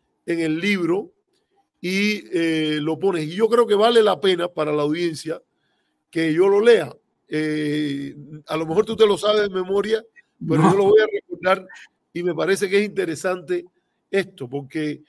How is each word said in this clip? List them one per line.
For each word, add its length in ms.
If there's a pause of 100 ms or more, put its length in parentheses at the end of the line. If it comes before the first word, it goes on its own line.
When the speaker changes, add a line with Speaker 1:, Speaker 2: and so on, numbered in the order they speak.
(260)
Speaker 1:
en 140
el 200
libro 520 (680)
y, 520
eh, 500
lo 160
pones. 280
Y 100
yo 140
creo 180
que 80
vale 260
la 180
pena 280
para 240
la 120
audiencia 580 (680)
que 240
yo 140
lo 140
lea. 320 (340)
Eh, 880 (320)
a 100
lo 80
mejor 200
tú 100
te 100
lo 120
sabes 260
de 60
memoria, 540 (440)
pero 160
Speaker 2:
No. 80
Speaker 1:
yo 60
lo 80
voy 160
a 120
recordar 540 (460)
y 100
me 100
parece 360
que 100
es 60
interesante 800 (440)
esto, 400
porque, 600